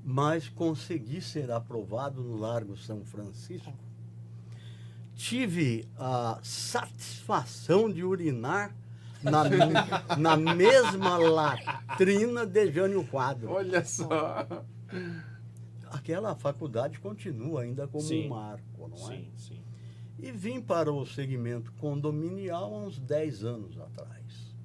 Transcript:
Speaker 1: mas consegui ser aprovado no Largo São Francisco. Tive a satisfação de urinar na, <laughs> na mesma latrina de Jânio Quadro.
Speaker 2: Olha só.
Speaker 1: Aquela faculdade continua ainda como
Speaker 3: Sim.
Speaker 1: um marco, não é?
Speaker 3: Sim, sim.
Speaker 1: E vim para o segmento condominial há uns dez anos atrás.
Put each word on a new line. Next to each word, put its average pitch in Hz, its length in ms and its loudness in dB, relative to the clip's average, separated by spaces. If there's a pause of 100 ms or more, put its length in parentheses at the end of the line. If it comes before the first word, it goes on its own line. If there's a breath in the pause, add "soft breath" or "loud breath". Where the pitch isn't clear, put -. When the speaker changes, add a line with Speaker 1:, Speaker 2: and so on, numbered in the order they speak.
Speaker 1:
mas 147 460 2
consegui 160 720 -2
ser 139 300 -6
aprovado 117 720 -4
no 120 140 -6
Largo 107 380 -2
São 107 300 -10
Francisco. 107 680 -12 (1400 loud breath)
Tive 165 840 0
a 120 460 0
satisfação - 1500 0
de 170 120 -4
urinar 175 720 0 (480 loud breath)
na, 151 220 6
<laughs> 170 720 6
na 160 180 8
mesma 185 840 8
latrina 165 1300 4
de 190 260 6
Jânio 185 340 2
Quadro. 127 460 0
Speaker 2:
Olha 180 340 2
só. 160 600 0 (1500 loud breath)
Speaker 1:
Aquela 165 440 -4
faculdade 135 640 -2
continua 160 640 -6
ainda 131 260 -6
como 151 160 -6
Speaker 3:
Sim. 156 220 -2
Speaker 1:
um 143 40 -6
marco, 107 600 -10
não - 220 -12
é? - 60 -10
Speaker 3:
Sim, - 200 -14
sim. - 240 -14 (560 loud breath)
Speaker 1:
E 262 140 -12
vim 226 280 -6
para 165 320 2
o 139 140 0
segmento 120 680 -4
condominial 165 1000 -2
há 214 60 -6
uns 196 200 -8
dez 131 440 0
anos 104 360 -6
atrás. - 840 -14